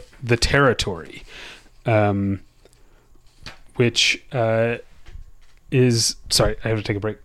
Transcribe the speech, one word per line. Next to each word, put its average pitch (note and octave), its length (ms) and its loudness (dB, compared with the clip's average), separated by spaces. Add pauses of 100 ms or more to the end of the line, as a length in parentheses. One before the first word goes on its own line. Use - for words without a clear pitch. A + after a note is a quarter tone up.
(240)
The A#2 140 2
Territory, G#2+ 840 0 (640)
um, G2+ 540 2 (1300)
which, - 560 0
uh, A2+ 460 0 (960)
is, B2 440 2 (140)
sorry, A2 340 2
I - 40 -2
have A2+ 100 0
to G#2 60 -4
take G#2 140 -4
a - 20 -6
break. G#2+ 260 -6